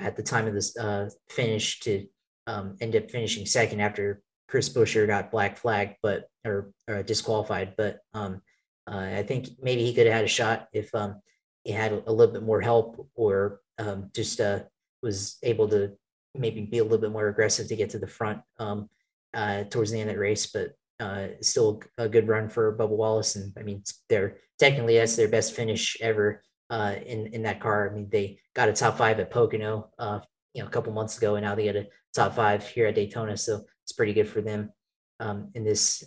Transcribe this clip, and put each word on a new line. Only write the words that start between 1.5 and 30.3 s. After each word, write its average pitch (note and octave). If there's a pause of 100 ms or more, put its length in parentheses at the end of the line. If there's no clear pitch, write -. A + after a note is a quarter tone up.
to, G2 (400)
um, G2+
end A2+
up G#2+
finishing G#2+
second G#2+
after G2+ (260)
Chris B2+
Buescher G#2+
got G2+
black G2+
flagged, G2+
but, G2+ (140)
or, G2+ (140)
or G2+
disqualified. G2+
But, G#2 (140)
um, G2 (440)
uh, G#2
I F#2+
think B2 (120)
maybe B2
he A#2+
could A#2
have A2+
had A2+
a F#2+
shot A2
if, G#2+
um, G2+ (440)
he A#2
had A2
a G2+
little A2
bit G#2
more A2
help, A2+
or, G2+ (180)
um, G2+
just, -
uh, G2+ (380)
was G2
able G#2+
to G2+ (380)
maybe A2
be G#2+
a A2+
little A2
bit G#2+
more G#2+
aggressive G#2+
to A2
get G#2
to A2+
the G2
front, G#2+ (180)
um, G#2 (460)
uh, G#2
towards A2
the A2+
end G#2+
of F#2+
that G2+
race. G2+
But, F#2 (260)
uh, G2 (120)
still G#2+ (140)
a A#2
good G#2+
run A2
for G#2+
Bubba G#2+
Wallace. A2
And G2
I -
mean, G2+ (260)
they're G2+ (200)
technically, A#2+
that's A2+
their A2+
best A2
finish A2
ever, G#2+ (280)
uh, G#2 (100)
in, A2
in A2+
that G#2
car. G#2
I G#2
mean, G#2
they G2+ (140)
got -
a G#2
top A2
five A2
at F2+
Pocono, G#2+
uh, G#2 (340)